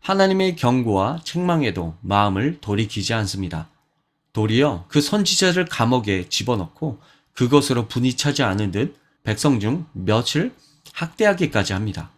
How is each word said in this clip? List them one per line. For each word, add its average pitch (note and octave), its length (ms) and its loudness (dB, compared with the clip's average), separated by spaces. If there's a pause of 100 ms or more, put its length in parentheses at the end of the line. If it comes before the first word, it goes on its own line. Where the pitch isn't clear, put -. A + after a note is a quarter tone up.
하나님의 F#3+ 560 2
경고와 A#2+ 680 0
책망에도 C3+ 760 -2
마음을 G2+ 580 2
돌이키지 G#2 540 -2
않습니다. F#2 560 -4 (640)
도리어 A2 540 0
그 - 120 2
선지자를 F#3 680 0
감옥에 A2+ 640 0
집어넣고 A2 720 -4 (340)
그것으로 B2 540 2
분이 B2 300 0
차지 C#3+ 240 -2
않은 G#2 300 0
듯 G#2 260 -4 (260)
백성 A2+ 360 0
중 C3 340 -2
몇을 A#2 600 0 (380)
학대하기까지 E3+ 840 0
합니다. F#2+ 440 -6